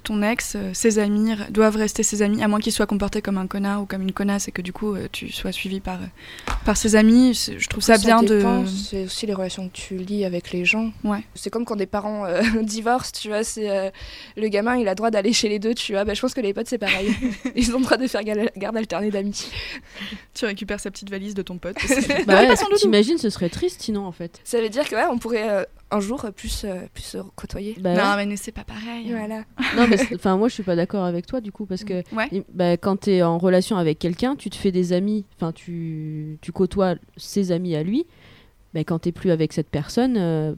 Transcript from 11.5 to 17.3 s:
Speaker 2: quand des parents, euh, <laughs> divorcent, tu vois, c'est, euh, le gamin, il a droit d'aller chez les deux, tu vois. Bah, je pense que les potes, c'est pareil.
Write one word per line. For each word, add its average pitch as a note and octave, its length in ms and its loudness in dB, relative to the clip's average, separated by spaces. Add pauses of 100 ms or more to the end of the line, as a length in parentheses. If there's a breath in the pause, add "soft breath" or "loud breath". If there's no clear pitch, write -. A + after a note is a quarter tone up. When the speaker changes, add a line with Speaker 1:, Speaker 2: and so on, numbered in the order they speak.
Speaker 2:
quand A3+ 100 -4
des G3 120 -2
parents, G#3 380 -4
euh, F3+ 160 0
<laughs> A3+ 200 2
divorcent, A3+ 580 -2
tu G#3+ 100 -8
vois, G#3+ 140 -2
c'est, A3 240 -4
euh, F#3+ 220 -2 (480 loud breath)
le G#3+ 100 0
gamin, G#3+ 280 2
il A#3+ 120 2
a F#3+ 60 2
droit G#3+ 160 0
d'aller G#3+ 240 4
chez G#3+ 160 2
les G#3 80 2
deux, A3 160 0
tu A3+ 200 -4
vois. G3 120 0
Bah, G#3 80 0
je - 80 -4
pense B3+ 140 -2
que C4+ 60 -2
les G3+ 120 0
potes, A#3 140 -6
c'est B3 100 -2
pareil. G3 340 0 (220)